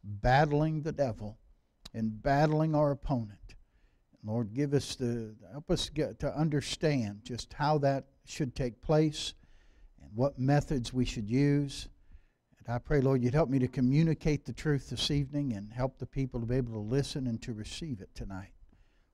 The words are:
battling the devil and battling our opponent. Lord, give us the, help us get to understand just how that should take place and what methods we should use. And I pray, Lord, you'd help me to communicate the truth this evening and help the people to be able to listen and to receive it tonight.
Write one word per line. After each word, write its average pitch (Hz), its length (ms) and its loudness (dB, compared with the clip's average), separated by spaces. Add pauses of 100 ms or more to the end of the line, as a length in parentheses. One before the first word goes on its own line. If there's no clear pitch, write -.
battling 147 800 4
the 151 120 -4
devil 110 440 -2 (560)
and 110 300 -4
battling 156 500 4
our 147 180 4
opponent. 117 640 -6 (680)
Lord, 107 300 -4
give 143 200 -2
us - 220 0
the, 117 400 -4 (160)
help 143 200 -10
us - 180 -2
get 127 300 -4
to 143 180 -4
understand 143 840 0
just - 300 -10
how 151 280 0
that 139 260 0 (180)
should - 320 -6
take 123 260 -6
place 156 520 0 (680)
and 71 140 -20
what 135 240 0
methods 139 540 2
we 127 100 2
should 107 260 -4
use. 143 600 2 (760)
And 117 100 -4
I 123 40 -2
pray, 147 200 2
Lord, 131 240 4
you'd 123 100 2
help 143 160 4
me 135 100 2
to 127 100 2
communicate 147 760 2
the - 80 -8
truth 143 380 -2
this - 200 -2
evening 143 440 0
and 104 180 -8
help 127 260 -4
the 127 80 -10
people 131 360 -4
to 113 40 -4
be 123 120 0
able 123 160 -2
to 110 60 -6
listen 131 480 -2
and 113 160 -4
to 120 100 -8
receive 107 480 -8
it - 120 -16
tonight. 95 380 -10 (640)